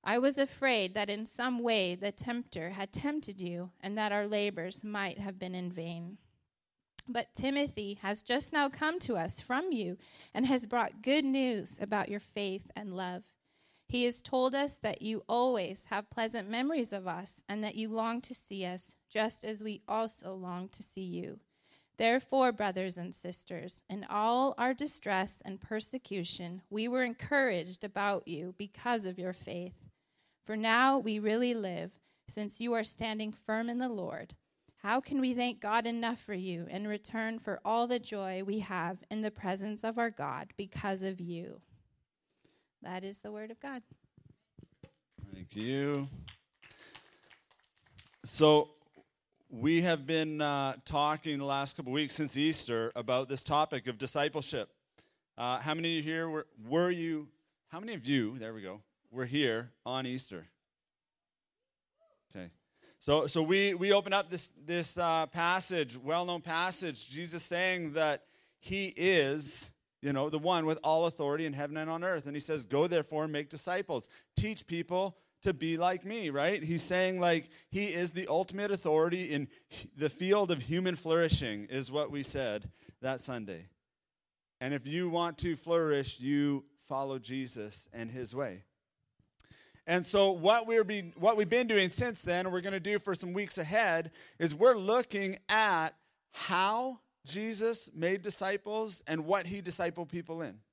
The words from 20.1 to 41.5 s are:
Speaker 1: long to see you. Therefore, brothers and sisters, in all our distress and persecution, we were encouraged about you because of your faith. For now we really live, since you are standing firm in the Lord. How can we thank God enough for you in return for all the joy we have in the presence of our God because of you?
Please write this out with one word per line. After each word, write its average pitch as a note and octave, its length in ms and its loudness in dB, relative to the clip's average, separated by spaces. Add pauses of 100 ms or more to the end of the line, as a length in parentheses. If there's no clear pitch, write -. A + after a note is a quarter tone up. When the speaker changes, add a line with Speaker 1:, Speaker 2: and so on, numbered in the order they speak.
Speaker 1:
long F3+ 340 -8
to - 160 -16
see - 220 -8
you. F3 340 -6 (580)
Therefore, B3 540 4
brothers F#3+ 460 -2
and F3+ 160 -8
sisters, - 760 -10
in G3 220 -8
all A#3 480 2
our B3+ 160 2
distress G3+ 720 -2
and G3 160 -10
persecution, F#3 1120 -6
we A3 160 0
were B3+ 160 2
encouraged A#3 800 0
about G3+ 440 0
you E3+ 300 -6
because G#3+ 480 -2
of F#3 140 -6
your F#3 120 -4
faith. F3+ 440 -8 (680)
For G#3+ 140 -6
now A#3+ 400 6
we G#3+ 220 0
really A3+ 340 2
live, F#3 380 -4 (360)
since G#3 320 -8
you A#3 140 0
are A3+ 100 2
standing G#3+ 480 -4
firm A3 380 -2
in A#3+ 80 -2
the B3+ 120 0
Lord. G3 440 -6 (440)
How A3+ 240 2
can C#4 200 0
we B3+ 140 2
thank B3 260 0
God A3 240 2
enough A#3 340 0
for - 140 -8
you F3+ 340 -4
in G3+ 200 -4
return A3 500 -4
for G#3 260 -6
all A3+ 220 2
the B3 140 0
joy F#3+ 440 -4
we G3+ 160 -2
have F3+ 520 -4
in G#3+ 100 -2
the G#3+ 100 -2
presence G3+ 520 -4
of A3+ 160 -2
our A#3 100 2
God C#3+ 480 -6
because G3 460 -4
of F#3+ 180 -4
you? F3 400 -8 (1200)